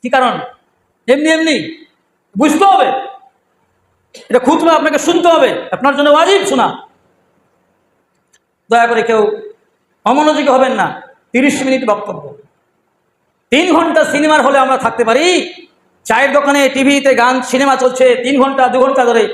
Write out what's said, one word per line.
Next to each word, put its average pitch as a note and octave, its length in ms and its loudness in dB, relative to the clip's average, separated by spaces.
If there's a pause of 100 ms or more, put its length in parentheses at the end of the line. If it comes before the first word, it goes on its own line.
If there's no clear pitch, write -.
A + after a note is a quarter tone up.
কি B3 60 -8
কারণ? B3+ 240 0 (720)
এমনি D4 220 2
এমনি D#4+ 260 0 (800)
বুঝতে D#4 300 0
হবে, F#4 220 2 (1400)
এটা B3+ 120 0
খুতবা D#4+ 340 2
আপনাকে D4+ 260 0
শুনতে E4+ 300 0
হবে, D4 200 2 (220)
আপনার C4+ 240 0
জন্য D4 160 2
ওয়াজিব F4 360 4
শোনা। A#3+ 200 0 (2000)
দয়া A#3 180 2
করে A#3 160 -2
কেউ A3+ 180 0 (840)
অমনোযোগী D4 460 0
হবেন B3+ 240 2
না। F#3 120 -2 (420)
তিরিশ C4+ 340 0
মিনিট C4 220 -2
বক্তব্য, G3+ 380 -6 (1300)
তিন D4+ 220 0
ঘন্টা D#4+ 320 0
সিনেমার D4+ 380 0
হলে C#4 160 2
আমরা C4 180 0
থাকতে A3+ 260 -4
পারি? A#3+ 220 0 (800)
চায়ের B3+ 280 0
দোকানে, C#4+ 360 0
টিভিতে C#4 460 0
গান, A#3+ 280 0
সিনেমা C4 320 0
চলছে B3+ 300 0 (160)
তিন C4+ 180 -2
ঘন্টা, C4+ 280 0
দু B3 120 -2
ঘন্টা C4 260 2
ধরে A3+ 180 2 (100)